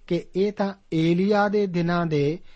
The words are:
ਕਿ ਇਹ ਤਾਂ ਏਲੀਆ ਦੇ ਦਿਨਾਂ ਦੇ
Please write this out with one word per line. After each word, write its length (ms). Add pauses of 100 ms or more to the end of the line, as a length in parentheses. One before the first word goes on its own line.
ਕਿ 180 (100)
ਇਹ 160
ਤਾਂ 220 (200)
ਏਲੀਆ 540
ਦੇ 200
ਦਿਨਾਂ 380
ਦੇ 340 (160)